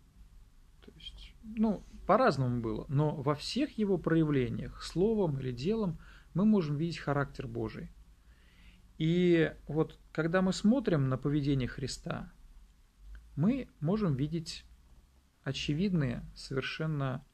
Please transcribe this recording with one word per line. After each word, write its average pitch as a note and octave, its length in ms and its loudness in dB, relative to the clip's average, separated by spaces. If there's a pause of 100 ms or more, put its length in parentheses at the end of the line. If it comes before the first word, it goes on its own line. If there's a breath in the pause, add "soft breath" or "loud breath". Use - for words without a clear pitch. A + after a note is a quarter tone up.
(880)
То - 100 -20
есть, - 380 -18 (100)
ну, A3 400 0 (220)
по-разному C3+ 560 4
было. A2 280 -4
Но D3 260 2
во C#3+ 200 0
всех - 420 -4
Его G3 200 2
проявлениях, C#3+ 880 0
словом F3+ 560 0
или B2+ 120 -4
делом, F3 480 -2 (340 loud breath)
мы F#3+ 120 2
можем E3+ 320 4
видеть E3 220 -4
характер C#3 480 -2
Божий. A#2 440 -6 (1040 soft breath)
И E3 560 4 (140)
вот, D3+ 320 -2 (120)
когда E3 300 0
мы F#3 120 2
смотрим G#3 560 4
на C3 80 0
поведение C#3 500 0
Христа, - 640 -8 (1040)
мы A3+ 320 0 (120)
можем F3 360 0
видеть D#3 500 -6 (800)
очевидные D3 840 -2 (100)
совершенно C#3 880 -4 (100)